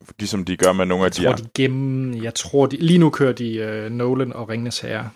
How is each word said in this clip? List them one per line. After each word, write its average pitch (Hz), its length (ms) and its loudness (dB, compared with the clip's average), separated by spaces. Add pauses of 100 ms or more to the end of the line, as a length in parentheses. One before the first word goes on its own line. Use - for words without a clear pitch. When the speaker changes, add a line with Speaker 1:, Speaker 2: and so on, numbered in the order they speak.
(180)
Speaker 1:
ligesom 101 260 -4
de 90 120 -2
gør 92 160 4
med 92 140 2
nogle 92 180 2
af - 40 4
Speaker 2:
Jeg 87 80 -2
Speaker 1:
de 90 60 -2
Speaker 2:
tror, 87 100 4
Speaker 1:
andre. 110 120 -4
Speaker 2:
de 113 100 -16
gennem-, 131 680 -2
jeg 113 120 -8
tror, 139 320 2
de, 139 100 -4
lige 170 220 6
nu 160 120 8
kører 131 220 2
de, 117 220 -6
øh, 107 360 -6
Nolan 123 420 -2
og 117 160 -10
Ringenes 117 320 -6
Herre. 113 360 -8